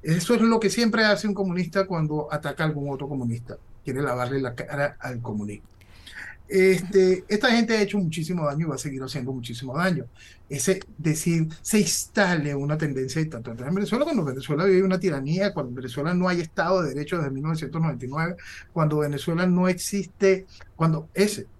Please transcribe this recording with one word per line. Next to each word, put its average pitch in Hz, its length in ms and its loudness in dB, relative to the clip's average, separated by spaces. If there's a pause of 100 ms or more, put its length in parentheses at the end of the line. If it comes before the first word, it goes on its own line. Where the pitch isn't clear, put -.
Eso 180 320 2
es 226 80 4
lo 226 180 4
que 196 100 2
siempre 226 340 2
hace 208 240 2
un 202 60 0
comunista 190 520 -2
cuando 151 460 -2
ataca 147 320 -4
a - 40 2
algún 143 220 -4
otro 135 180 -6
comunista. 120 500 -6 (260)
Quiere 131 180 -4
lavarle 127 380 -2
la 127 140 -4
cara 143 460 -4
al 123 220 -8
comunismo. 104 460 -8 (800)
Este, 185 800 4
esta 214 240 2
gente 226 240 2
ha 214 60 2
hecho 202 160 0
muchísimo 165 460 -2
daño 147 220 0
y - 40 -2
va - 40 -2
a - 40 -6
seguir 135 260 -6
haciendo 131 280 -6
muchísimo 123 440 -8
daño. 165 300 0 (420)
Ese 185 320 0 (180)
decir, 160 500 0 (140)
se - 180 2
instale 170 760 2
una 143 200 -2
tendencia 139 460 -2
dictatorial 123 460 -6
en 175 80 0
Venezuela, 214 280 0
cuando 277 200 0
Venezuela 139 400 -2
vive 190 180 6
una 185 160 2
tiranía, 180 560 0
cuando 127 200 -4
Venezuela 131 380 -4
no 180 160 2
hay 175 120 2
Estado 175 420 0
de 151 80 0
Derecho 147 280 -4
desde 139 120 0
mil 135 140 -4
novecientos 160 360 -2
noventa 135 240 -2
y 123 40 -6
nueve, 165 280 -2 (360)
cuando 151 260 2
Venezuela 151 480 0
no 180 220 4
existe, 190 800 0 (260)
cuando 160 400 2
ese 202 320 0 (140)